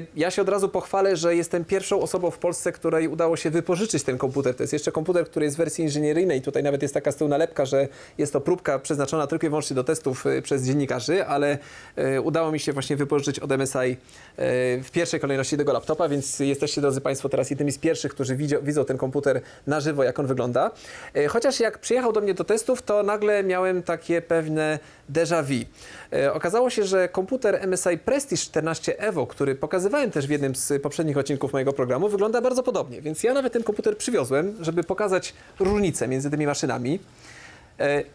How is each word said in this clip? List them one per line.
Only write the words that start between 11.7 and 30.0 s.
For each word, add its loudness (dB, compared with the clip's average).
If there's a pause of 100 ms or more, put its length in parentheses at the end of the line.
e, 0
udało 0
mi -2
się -2
właśnie -2
wypożyczyć 0
od -4
M 2
S -2
I, 0
e, -4 (840)
w -16
pierwszej 0
kolejności 0
tego 2
laptopa, 0
więc -2
jesteście, 0
drodzy 2
państwo, -2
teraz 0
jednymi 0
z -4
pierwszych, -2
którzy -2
widzio-, 0
widzą 0
ten -2
komputer 0 (320)
na 0
żywo, 0
jak 0
on 0
wygląda. 0 (440)
E, 4
chociaż 0
jak 0
przyjechał 0
do 0
mnie 2
do -2
testów, 0
to 2
nagle 2
miałem 0
takie -2
pewne 0 (340)
déjà 2
vu. -2 (480)
E, 2
okazało 2
się, 0
że 2
komputer 0
M 0
S 0
I 0
Prestige 0
czternaście -2
Evo, 0
który 0
pokazywałem 0